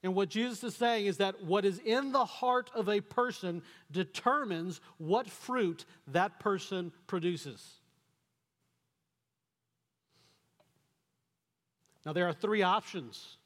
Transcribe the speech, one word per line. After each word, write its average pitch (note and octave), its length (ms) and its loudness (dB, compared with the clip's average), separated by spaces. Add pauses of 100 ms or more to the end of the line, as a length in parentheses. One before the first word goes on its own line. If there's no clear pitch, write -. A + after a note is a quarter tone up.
And F#3 140 0
what F#3+ 140 2
Jesus A3+ 340 -2
is A#3 140 -6
saying A#3 300 2
is F#3 100 0
that G3 260 0
what F#3+ 220 2
is G3 140 2
in B3+ 340 0
the C4 100 6
heart B3 500 0
of G#3+ 140 -2
a G#3 140 2
person F#3 640 -2 (280)
determines F#3 880 0 (180)
what G#3 300 0
fruit G3+ 560 -2 (240)
that F3 320 0
person F#3 540 -2 (120)
produces. E3 560 -4 (4000)
Now, D3+ 80 -6
there F3 160 2
are D#3+ 40 -2
three G#3 280 0
options F3+ 720 0 (100)